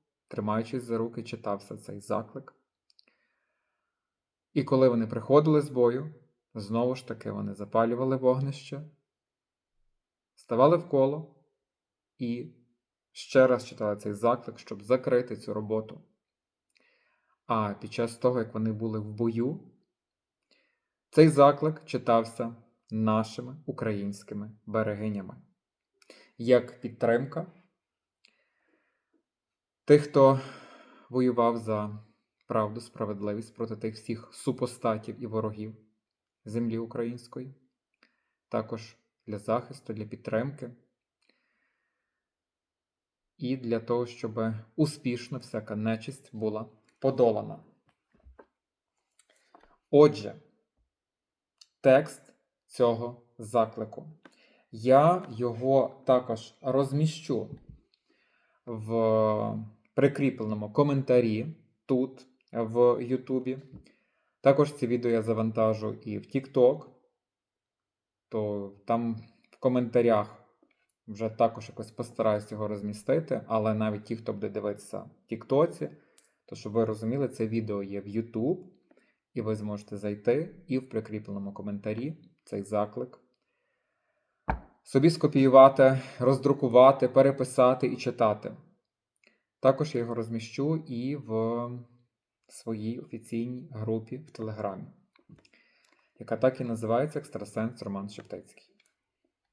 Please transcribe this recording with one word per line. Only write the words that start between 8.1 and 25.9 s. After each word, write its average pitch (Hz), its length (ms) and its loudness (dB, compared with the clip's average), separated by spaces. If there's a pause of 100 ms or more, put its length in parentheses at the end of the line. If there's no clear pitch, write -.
вогнище, 139 760 -2 (1400)
ставали 139 420 4
в 175 120 -6
коло 143 460 0 (840)
і 120 340 -8 (600)
ще - 340 4
раз 127 200 0
читали 107 300 -4
цей 104 160 -8
заклик, 117 460 -2
щоб 98 240 -14
закрити 120 540 0
цю 110 180 -10
роботу. 107 460 -6 (1500)
А 107 280 -2
під - 180 -14
час 117 240 -4
того, 127 220 0
як 110 160 -6
вони 110 180 -2
були 110 260 -4
в 107 140 -8
бою, 117 480 -2 (1500)
цей 156 180 8
заклик 143 560 4
читався 117 720 0 (340)
нашими 110 680 -2 (100)
українськими 104 840 -6 (160)
берегинями. 107 680 -4 (1000)